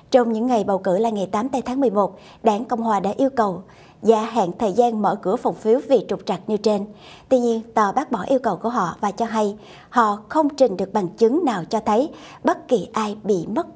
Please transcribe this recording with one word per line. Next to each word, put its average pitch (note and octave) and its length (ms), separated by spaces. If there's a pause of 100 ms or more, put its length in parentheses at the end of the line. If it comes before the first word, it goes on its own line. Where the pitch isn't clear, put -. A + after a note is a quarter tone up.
(100)
Trong A#3+ 220
những A3 140
ngày A#3 180
bầu G3 140
cử F#3+ 200
là A3+ 120
ngày G#3 160
tám G#3+ 220
tây C4 140
tháng B3+ 180
mười B3+ 100
một, G3 280 (240)
Đảng A3 220
Cộng A3+ 180
hòa G#3+ 180
đã F#3+ 160
yêu C4+ 140
cầu G#3 320 (400)
gia G#3+ 180
hạn A3 380
thời G#3+ 140
gian A3+ 300
mở F#3+ 200
cửa F#3+ 140
phòng A3+ 180
phiếu A3+ 340
vì B3 200
trục G3+ 180
trặc F#3 200
như G#3+ 100
trên. G#3 280 (440)
Tuy C4 100
nhiên, A#3 240 (120)
tòa G#3 180
bác C4+ 180
bỏ F#3 160
yêu C4+ 120
cầu A3+ 180
của G#3+ 120
họ G3 320
và G3+ 100
cho A3+ 160
hay G#3+ 300 (340)
họ G#3+ 280 (100)
không D4+ 200
trình B3+ 280
được F#3+ 160
bằng G3 160
chứng A#3+ 360
nào G3+ 200
cho D#3+ 160
thấy A#3 300 (340)
bất - 240
kỳ F#3+ 240
ai G#3+ 300
bị F#3+ 240
mất A#3+ 300